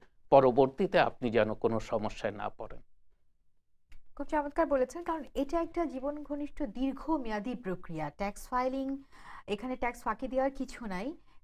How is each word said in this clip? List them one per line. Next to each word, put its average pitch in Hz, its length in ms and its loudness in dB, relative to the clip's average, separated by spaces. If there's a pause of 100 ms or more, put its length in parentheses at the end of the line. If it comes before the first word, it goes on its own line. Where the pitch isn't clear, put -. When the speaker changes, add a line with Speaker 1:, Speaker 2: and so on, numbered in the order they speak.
(300)
Speaker 1:
পরবর্তীতে 135 680 8
আপনি 123 320 2
যেন 107 240 4
কোনো 113 260 0
সমস্যায় 107 520 -2
না 104 160 -6
পড়েন। 117 320 -10 (1400)
Speaker 2:
খুব 285 100 -6
চমৎকার 302 400 0
বলেছেন, 269 380 0
কারণ 320 200 -4 (100)
এটা 277 260 0
একটা 339 240 -2
জীবন 277 380 -4
ঘনিষ্ঠ 294 400 -6
দীর্ঘমেয়াদী 240 920 -2
প্রক্রিয়া। 170 560 -6
ট্যাক্স - 380 -6
ফাইলিং, 269 540 -2 (440)
এখানে 247 300 -4
ট্যাক্স 254 260 -2
ফাঁকি 233 260 -2
দেওয়ার 262 220 2
কিছু 262 360 -8
নাই। 202 300 -4 (280)